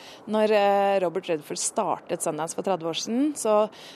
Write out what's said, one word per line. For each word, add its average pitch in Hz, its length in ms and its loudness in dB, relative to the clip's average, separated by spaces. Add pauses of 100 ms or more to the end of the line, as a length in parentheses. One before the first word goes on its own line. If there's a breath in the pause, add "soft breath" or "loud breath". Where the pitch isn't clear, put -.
(300 loud breath)
Når, 214 220 2
eh, 202 500 4
Robert 180 280 -4
Redford 156 280 -4
startet - 640 -4
Sundance 160 320 -4
for - 100 -8
tredve 165 260 -2
år 160 100 -4
siden, 269 340 -2
så, 214 360 2 (260 loud breath)